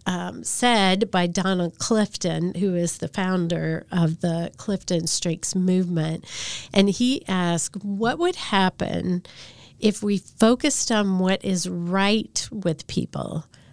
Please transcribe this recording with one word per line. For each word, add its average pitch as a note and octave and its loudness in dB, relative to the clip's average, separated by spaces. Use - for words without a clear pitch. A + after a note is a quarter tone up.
um, F3 -4
said G3+ 2
by F3+ 2
Donald F3+ 0
Clifton, F#3 0
who F#3 0
is F3 -2
the E3 -6
founder E3+ -2
of E3 2
the E3+ -2
Clifton F#3 -2
Strengths - -2
movement. F3 0
And G3 6
he B3 0
asked, F3+ -2
"What A3+ -2
would F4 0
happen - 0
if G#3+ 0
we G3+ 2
focused - 2
on G3+ 2
what F#3 2
is F#3 -2
right F#3+ 0
with F#3 -4
people - -6